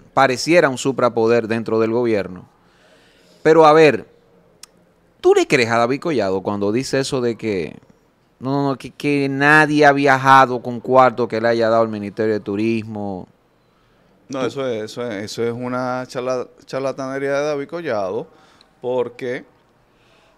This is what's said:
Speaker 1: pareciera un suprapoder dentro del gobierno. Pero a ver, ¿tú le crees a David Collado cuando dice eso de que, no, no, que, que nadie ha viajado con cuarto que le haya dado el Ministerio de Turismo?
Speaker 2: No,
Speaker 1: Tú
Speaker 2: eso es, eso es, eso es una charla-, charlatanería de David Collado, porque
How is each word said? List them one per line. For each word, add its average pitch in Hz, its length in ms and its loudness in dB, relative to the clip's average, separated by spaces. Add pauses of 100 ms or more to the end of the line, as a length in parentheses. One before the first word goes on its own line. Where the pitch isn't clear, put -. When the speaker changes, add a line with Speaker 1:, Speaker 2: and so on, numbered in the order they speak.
(120)
Speaker 1:
pareciera 139 560 0
un 131 80 -6
suprapoder 117 720 0
dentro 110 320 -2
del 113 120 0
gobierno. 101 540 -4 (960)
Pero 160 220 6
a 151 80 8
ver, 151 340 4 (1160)
¿tú 370 120 6
le 349 120 2
crees 120 240 2
a 117 80 2
David 120 200 0
Collado 98 440 -2
cuando 101 300 -2
dice 135 280 -2
eso 131 220 -4
de 117 140 -2
que, 98 420 -6 (600)
no, 139 300 -4
no, 131 80 -4
que, 127 140 -16
que 143 400 -2
nadie 147 560 4
ha 143 60 8
viajado 135 680 4
con 123 160 -8
cuarto 123 480 2
que 110 140 -4
le 117 80 0
haya 113 220 2
dado 113 140 4
el 113 40 -2
Ministerio 107 460 -4
de 104 60 -4
Turismo? 104 840 -6 (1040)
Speaker 2:
No, 135 140 -8
Speaker 1:
Tú 120 60 -2
Speaker 2:
eso 131 200 -6
es, 110 160 -6
eso 120 260 -10
es, 104 140 -8
eso 113 180 -8
es 117 120 -4
una 127 520 -6
charla-, 127 420 -6 (180)
charlatanería 135 680 -8
de 143 140 -4
David 143 200 -6
Collado, 127 640 -6 (540)
porque 123 640 -6 (920)